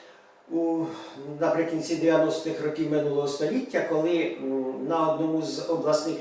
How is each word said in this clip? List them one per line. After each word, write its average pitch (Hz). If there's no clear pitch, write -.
у, 165
наприкінці 160
дев'яностих 156
років 151
минулого 143
століття, 170
коли, 156
м, 135
на 156
одному 160
з 143
обласних 151